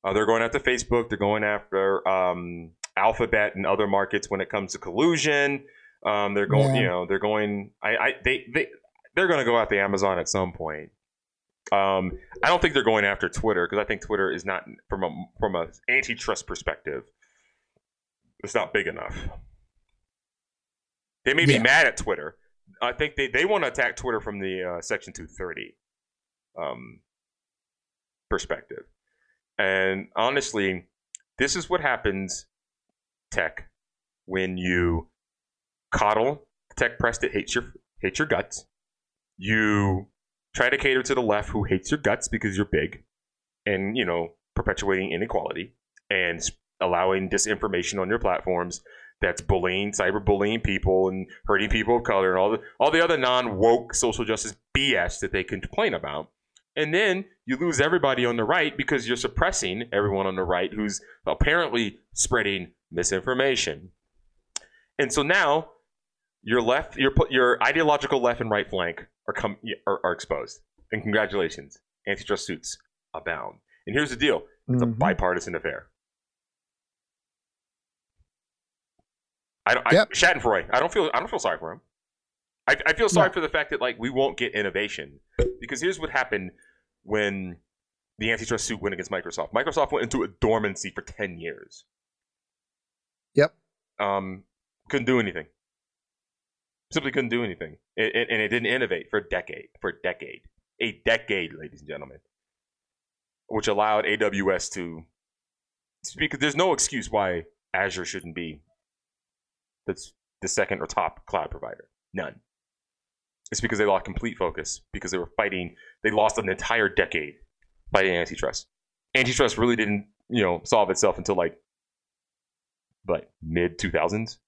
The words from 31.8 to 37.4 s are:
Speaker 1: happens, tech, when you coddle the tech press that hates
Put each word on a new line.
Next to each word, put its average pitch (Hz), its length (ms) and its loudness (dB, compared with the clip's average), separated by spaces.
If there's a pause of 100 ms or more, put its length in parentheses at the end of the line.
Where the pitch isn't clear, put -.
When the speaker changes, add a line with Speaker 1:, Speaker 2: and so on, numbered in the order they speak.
Speaker 1:
happens, 101 680 -2 (840)
tech, - 380 -4 (560)
when 92 320 -2
you 87 540 0 (840)
coddle 113 560 2 (220)
the - 40 -20
tech - 240 0
press 113 200 0
that - 140 -2
hates - 220 -2